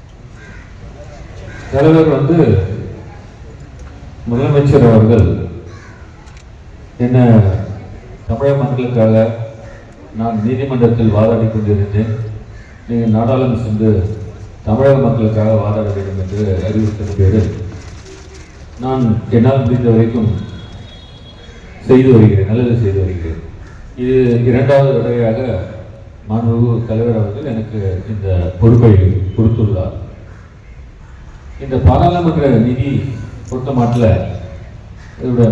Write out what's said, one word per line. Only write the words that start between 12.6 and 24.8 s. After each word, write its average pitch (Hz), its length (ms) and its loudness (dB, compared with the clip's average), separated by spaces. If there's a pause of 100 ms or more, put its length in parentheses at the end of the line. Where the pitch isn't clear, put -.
நீங்கள் 113 280 0
நாடாளுமன்றம் 117 480 0
சென்று 107 260 0 (760)
தமிழக 131 400 2
மக்களுக்காக 107 560 0
வாதாட 107 340 -2
வேண்டும் 95 280 -6
என்று 101 180 -4 (240)
அறிவுறுத்தின 104 540 -4
பேரில் 95 300 2 (1300)
நான் 131 220 -2 (320)
என்னால் 123 260 4
முடிந்த 120 280 0
வரைக்கும் 113 380 2 (1600)
செய்து 131 280 6
வருகிறேன், 98 360 6
நல்லது 120 320 0
செய்து 98 220 0
வருகிறேன். 82 360 -6 (600)
இது 127 140 2 (340)
இரண்டாவது 139 460 4